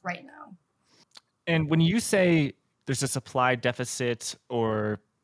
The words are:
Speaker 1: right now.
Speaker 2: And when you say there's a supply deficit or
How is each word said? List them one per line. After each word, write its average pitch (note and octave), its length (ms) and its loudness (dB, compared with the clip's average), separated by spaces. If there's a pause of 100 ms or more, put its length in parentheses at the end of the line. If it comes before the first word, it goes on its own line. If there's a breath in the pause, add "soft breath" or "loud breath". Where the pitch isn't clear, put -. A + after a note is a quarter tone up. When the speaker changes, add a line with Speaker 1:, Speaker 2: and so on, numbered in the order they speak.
Speaker 1:
right F3+ 220 -10
now. A3+ 320 -20 (880 soft breath)
Speaker 2:
And D#3+ 220 2
when D#3+ 100 4
you F3+ 220 4
say E3+ 500 2 (340)
there's C3 160 -2
a C3+ 60 -2
supply B2+ 480 0
deficit A#2+ 800 -4 (120)
or G#2+ 520 -2 (240)